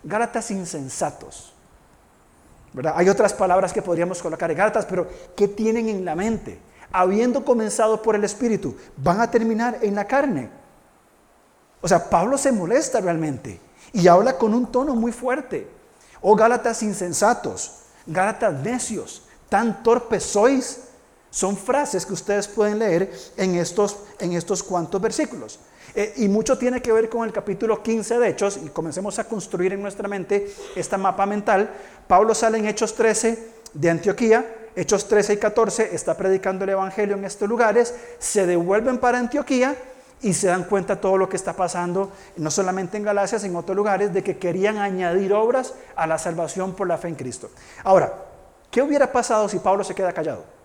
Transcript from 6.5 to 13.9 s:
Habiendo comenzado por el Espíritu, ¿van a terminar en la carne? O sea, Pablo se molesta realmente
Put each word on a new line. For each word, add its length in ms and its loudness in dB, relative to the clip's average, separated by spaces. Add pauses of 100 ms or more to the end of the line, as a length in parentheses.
Habiendo 540 2
comenzado 560 2
por 140 2
el 100 2
Espíritu, 500 -2 (220)
¿van 240 2
a 100 0
terminar 500 0
en 140 0
la 100 -2
carne? 600 -2 (1160)
O 60 -6
sea, 220 2
Pablo 260 2
se 160 2
molesta 480 0
realmente 600 -4 (340)